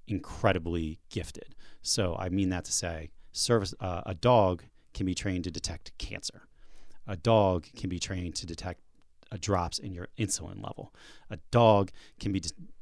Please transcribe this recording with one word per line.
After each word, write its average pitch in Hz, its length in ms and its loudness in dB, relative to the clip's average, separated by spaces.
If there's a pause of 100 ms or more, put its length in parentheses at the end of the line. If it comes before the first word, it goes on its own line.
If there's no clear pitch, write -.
incredibly 85 920 0 (100)
gifted. - 440 -10 (300)
So 90 340 0
I 92 120 -4
mean 95 200 2
that 90 160 -2
to - 60 -8
say, 82 400 -4 (200)
service, 110 480 2
uh, 87 260 -4
a 92 100 -4
dog 101 480 6 (300)
can 98 120 -2
be 92 80 0
trained 92 300 -2
to 87 80 -6
detect - 460 -8
cancer. - 500 -10 (580)
A 101 100 -4
dog 98 600 6
can - 140 -6
be 90 100 -4
trained 90 360 -4
to - 100 -6
detect, 85 360 -8 (500)
uh, 104 80 -8
drops 90 400 0
in 95 140 -8
your 87 140 -10 (100)
insulin - 460 -4
level. - 300 -10 (360)
A - 80 -8 (140)
dog 107 400 8 (280)
can 101 120 -2
be 95 80 2
de-, - 100 -6 (320)